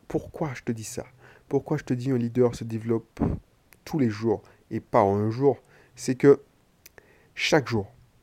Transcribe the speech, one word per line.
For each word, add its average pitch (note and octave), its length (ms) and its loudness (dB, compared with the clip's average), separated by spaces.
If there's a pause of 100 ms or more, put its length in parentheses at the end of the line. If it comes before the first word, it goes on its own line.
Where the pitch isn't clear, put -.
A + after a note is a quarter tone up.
pourquoi - 480 -6
je - 80 -14
te B2 80 -4
dis A2 120 -8
ça ? - 220 -12 (420)
Pourquoi C#3 300 -2
je - 60 -10
te - 100 -4
dis B2+ 180 -2
un C3 60 0
leader A#2+ 380 2
se - 80 -10
développe A2+ 560 -4 (640)
tous E3+ 160 -4
les B2 100 2
jours G#2+ 320 -2 (300)
et A2+ 80 -6
pas A2+ 240 2
en G2 120 4
un G#2 140 0
jour ? B2+ 320 0 (340)
C'est - 200 -4
que C#3+ 260 6 (960)
chaque D3 320 0
jour, G#2 200 -2 (360)